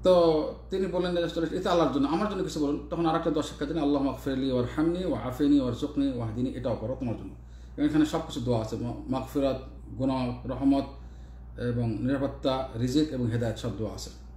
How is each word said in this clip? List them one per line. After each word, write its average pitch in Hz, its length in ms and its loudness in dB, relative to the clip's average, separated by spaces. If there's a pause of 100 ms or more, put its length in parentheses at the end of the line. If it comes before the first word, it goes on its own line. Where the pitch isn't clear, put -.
তো 170 520 6 (160)
তিনি 190 160 0
বললেন, 175 300 0
"রাসূল, 170 280 0
এটা 175 260 -2
আল্লাহর 156 240 4
জন্য, 139 140 2
আমার 196 220 0
জন্য 185 140 -2
কিছু 156 160 -4
বলুন।" 143 300 0
তখন 165 160 0
আরেকটা 160 240 2
দোয়া 151 120 0
শিক্ষা - 220 -6
দিলেন, 156 180 -2
"আল্লাহুম্মা 139 320 2
গফিরলি 131 380 -2
ওয়ারহামনি 156 520 0
ওয়াআফিনি 139 560 4
ওয়ারযুকনি 135 520 0
ওয়াহদিনি", 120 380 -2
এটাও 117 300 -2
পড়ো 117 200 -4
তোমার 117 180 -2
জন্য। 95 160 -12 (420)
এবং 143 100 2
এখানে 151 180 6
সব 160 220 0
কিছু - 140 -6
দোয়া 117 200 2
আছে, 110 160 -4
মা-, 120 340 -6
মাগফিরাত, 131 460 0 (420)
গুনাহ, 127 480 0
রহমত 135 380 4 (760)
এবং 120 320 0
নিরাপত্তা, 131 760 0 (120)
রিজিক 143 280 2
এবং 123 180 -2
হেদায়েত 113 300 0
সব 110 220 -4
দোয়া 101 160 -4
আছে। - 160 -10 (260)